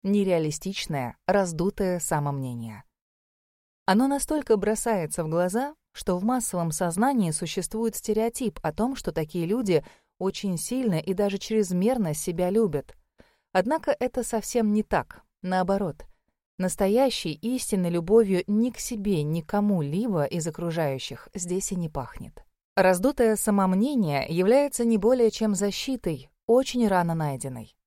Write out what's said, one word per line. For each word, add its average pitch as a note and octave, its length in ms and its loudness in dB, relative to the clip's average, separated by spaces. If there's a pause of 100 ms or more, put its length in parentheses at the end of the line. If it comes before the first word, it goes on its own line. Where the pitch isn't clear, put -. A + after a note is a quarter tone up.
Нереалистичное, E3+ 1120 0 (100)
раздутое F#3 760 0
самомнение. C3 840 -4 (1000)
Оно A3+ 220 4
настолько C#4+ 500 2
бросается G3+ 680 -2
в D#3 40 -4
глаза, F#3 460 0 (180)
что F3+ 260 -2
в F#3 60 -4
массовом G3 480 0
сознании F#3+ 580 2
существует A3 640 -4
стереотип A3+ 680 -2
о D#3 80 -2
том, A#3 260 -2
что - 160 -6
такие E3 340 -4
люди F#3+ 360 2 (360)
очень F#3+ 400 -4
сильно A#3+ 400 -2
и F#3+ 160 -2
даже G3 240 0
чрезмерно G3 760 0
себя F3+ 380 -2
любят. F#3+ 440 0 (580)
Однако C#4 460 0
это B3 240 -2
совсем A3 520 0
не G#3+ 80 2
так, - 400 -2 (180)
наоборот. F#3 640 -2 (540)
Настоящей G3 760 0
истинной G3+ 560 -2
любовью F#3 580 4
ни A3 240 2
к - 80 -14
себе, G3+ 440 -2
ни D#3 180 -2
к - 80 -14
кому-либо F#3+ 760 0
из E3 220 -4
окружающих D#3+ 880 -4
здесь F3+ 400 -4
и F#3+ 40 -4
не E3+ 120 -4
пахнет. - 560 -10 (300)
Раздутое G#3 640 4
самомнение G3 920 2
является A#3+ 560 2
не A3+ 140 4
более A3+ 320 4
чем G#3+ 240 -2
защитой, F#3+ 760 -4 (160)
очень A#3+ 420 4
рано F3 260 2
найденной. C3+ 600 -6 (120)